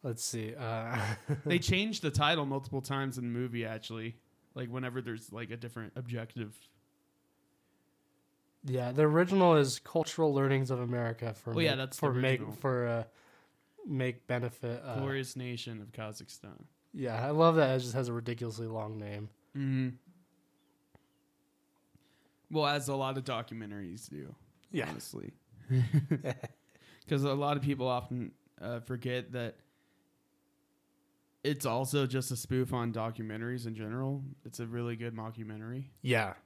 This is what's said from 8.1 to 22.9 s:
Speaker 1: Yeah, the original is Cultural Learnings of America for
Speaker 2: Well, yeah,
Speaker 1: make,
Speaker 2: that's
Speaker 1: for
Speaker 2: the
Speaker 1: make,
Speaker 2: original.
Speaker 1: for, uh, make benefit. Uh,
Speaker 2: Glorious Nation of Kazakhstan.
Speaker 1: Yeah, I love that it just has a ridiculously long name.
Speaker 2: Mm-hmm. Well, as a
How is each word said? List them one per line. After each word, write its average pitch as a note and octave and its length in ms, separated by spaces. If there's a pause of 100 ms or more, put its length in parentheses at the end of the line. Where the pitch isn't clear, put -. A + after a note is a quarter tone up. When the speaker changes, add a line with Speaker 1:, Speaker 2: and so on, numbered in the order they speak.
Speaker 1:
Yeah, B2+ 260
the D3 100
original F3 540
is C3+ 220
Cultural D#3+ 540
Learnings C3+ 380
of B2+ 80
America A#2+ 560
for - 180
Speaker 2:
Well, E3 100
yeah, D#3 80
Speaker 1:
make, C3+ 60
Speaker 2:
that's C3 220
Speaker 1:
for C#3 140
Speaker 2:
the B2 60
Speaker 1:
make, C3 200
Speaker 2:
original. G#2+ 220
Speaker 1:
for, B2 260
uh, A#2 160 (840)
make C3 400
benefit. A#2+ 580
Uh, C3+ 160
Speaker 2:
Glorious C3+ 360
Nation A#2+ 460
of G#2+ 100
Kazakhstan. - 720 (300)
Speaker 1:
Yeah, A#2+ 300
I C3+ 60
love E3 280
that C3+ 180
it C3 60
just B2 120
has B2+ 140
a A#2+ 60
ridiculously A#2 520
long A2 320
name. G#2 320 (260)
Speaker 2:
Mm-hmm. C3+ 340 (2500)
Well, D#3 140
as C#3+ 220
a C#3 80